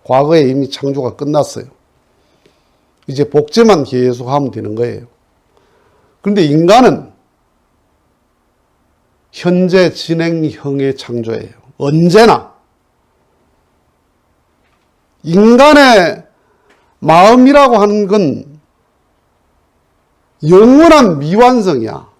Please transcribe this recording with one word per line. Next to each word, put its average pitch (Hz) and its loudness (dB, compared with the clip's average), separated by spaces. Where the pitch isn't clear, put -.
과거에 147 0
이미 131 -4
창조가 135 -8
끝났어요. 143 -6
이제 143 -6
복제만 160 0
계속하면 127 -4
되는 107 -12
거예요. 117 -8
그런데 202 -2
인간은 170 0
현재 180 -2
진행형의 151 -6
창조예요. 113 -12
언제나. 165 0
인간의 233 2
마음이라고 247 4
하는 208 -2
건 151 -4
영원한 240 4
미완성이야. 185 -2